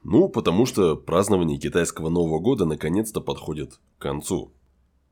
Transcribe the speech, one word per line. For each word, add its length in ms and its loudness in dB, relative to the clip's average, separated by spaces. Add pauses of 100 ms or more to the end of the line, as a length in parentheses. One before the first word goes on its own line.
Ну, 260 4
потому 360 2
что 300 2
празднование 640 0
китайского 500 -2
Нового 300 0
года 260 0
наконец-то 560 -4
подходит 580 -8 (200)
к 20 -18
концу. 500 -6 (600)